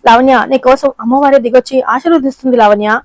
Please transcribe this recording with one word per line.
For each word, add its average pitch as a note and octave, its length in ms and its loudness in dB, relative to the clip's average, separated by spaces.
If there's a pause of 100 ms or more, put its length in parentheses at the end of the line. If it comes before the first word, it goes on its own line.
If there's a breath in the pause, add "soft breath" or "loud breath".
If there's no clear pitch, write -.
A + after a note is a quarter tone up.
"లావణ్య, B3 400 2
నీ C4+ 120 -2
కోసం C4+ 420 0
అమ్మవారి C4+ 380 0
దిగొచ్చి B3+ 440 -2
ఆశీర్వదిస్తుంది C4 720 -2
లావణ్య" G#3+ 480 0